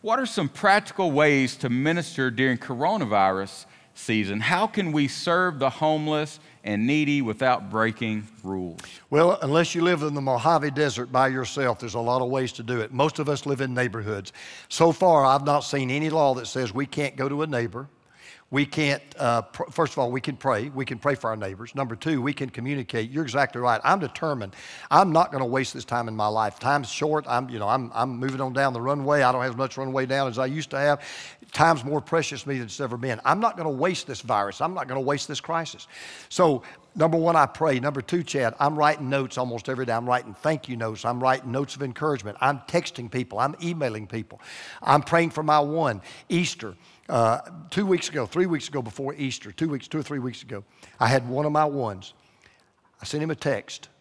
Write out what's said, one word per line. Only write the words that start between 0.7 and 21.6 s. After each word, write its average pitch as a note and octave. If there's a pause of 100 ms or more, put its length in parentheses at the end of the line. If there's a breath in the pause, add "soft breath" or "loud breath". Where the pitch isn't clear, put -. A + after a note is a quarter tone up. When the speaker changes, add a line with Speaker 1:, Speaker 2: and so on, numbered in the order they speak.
Speaker 1:
ways C#3
to -
minister C3+
during B2+
coronavirus G#2+ (300 soft breath)
season? G#2+
How F3
can G3
we D3
serve F3
the C3+
homeless D3+ (240 loud breath)
and G#2
needy D3
without A2
breaking A2 (160)
rules? F#2 (280 loud breath)
Speaker 2:
Well, E3
unless D#3
you E3
live E3+
in D3+
the C#3+
Mojave C#3
Desert B2+
by C3
yourself, C3
there's A2+
a A#2+
lot B2
of B2
ways C3
to A#2+
do A#2+
it. G#2+
Most C#3+
of D3
us C#3+
live C#3
in B2+
neighborhoods. G#2+ (340 loud breath)
So E3
far, D#3+
I've C#3
not D3
seen C3+
any D3+
law D3+
that B2
says B2
we C#3
can't C#3
go C3
to C#3+
a D#3
neighbor A#2+ (680 loud breath)
we C#3+
can't, C#3+ (160)
uh, A#2+
pr-, -
first D#3+
of -
all, B2
we B2+
can C3+
pray. B2+
We C3+
can A#2+
pray C#3+
for A#2
our A2
neighbors. G#2